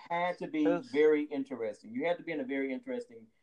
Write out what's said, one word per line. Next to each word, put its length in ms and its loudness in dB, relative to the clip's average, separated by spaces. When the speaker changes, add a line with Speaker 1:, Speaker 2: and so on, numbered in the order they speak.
Speaker 1:
had 300 -2
to 80 -6
be 180 0
Speaker 2:
Oof. 260 2
Speaker 1:
very 340 6
interesting. 680 -6
You 120 -4
had 120 0
to 60 -18
be 80 -8
in 80 -4
a 60 -4
very 280 -4
interesting 540 -10